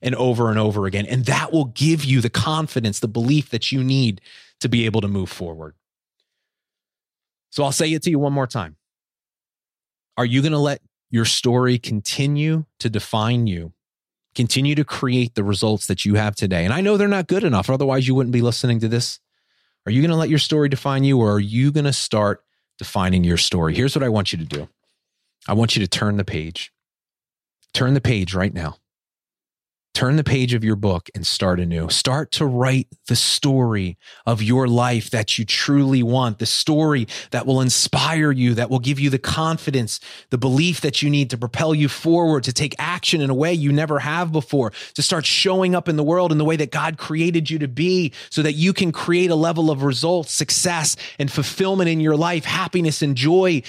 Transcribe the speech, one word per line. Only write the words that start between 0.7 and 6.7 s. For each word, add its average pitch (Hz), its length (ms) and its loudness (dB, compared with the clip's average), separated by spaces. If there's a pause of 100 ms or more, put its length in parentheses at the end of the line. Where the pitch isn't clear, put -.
again. 101 180 -2
And 127 200 -2
that 139 260 -2
will 156 140 2
give 147 380 0
you 131 180 2
the 120 80 0
confidence, 151 720 -2
the 120 60 -2
belief 120 420 0
that - 220 -4
you 135 120 0
need 127 380 0 (400)
to 117 80 -2
be 117 160 2
able 107 160 0
to 101 60 -4
move 98 220 -4
forward. 80 460 -12 (1800)